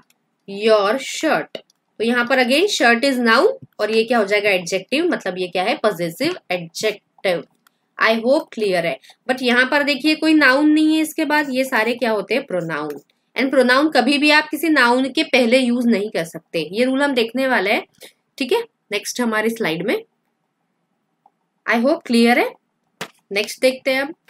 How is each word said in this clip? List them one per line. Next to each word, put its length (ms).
"Your 420
shirt," 640
तो 60
यहाँ 200
पर 140
again 280
shirt 300
is 180
noun 200
और 120
ये 140
क्या 140
हो 60
जाएगा? 260
adjective, 540
मतलब 340
ये 80
क्या 160
है? 120
पॉजिटिव 580
adjective। 920
I 80
hope 340
clear 260
है, 120
but 140
यहाँ 280
पर 120
देखिए 320
कोई 200
noun 360
नहीं 240
है 60
इसके 240
बाद, 260
ये 140
सारे 300
क्या 160
होते 240
हैं? 80
pronoun। 560
And 100
pronoun 400
कभी 280
भी 120
आप 200
किसी 180
noun 360
के 180
पहले 360
यूज 280
नहीं 240
कर 140
सकते, 480
ये 120
rule 180
हम 120
देखने 320
वाले 260
हैं। 100
ठीक 140
है, 80
Next 300
हमारी 300
slide 360
में। 100
I 40
hope 240
clear 280
है। 100
Next 300
देखते 300
हैं 100
अब। 120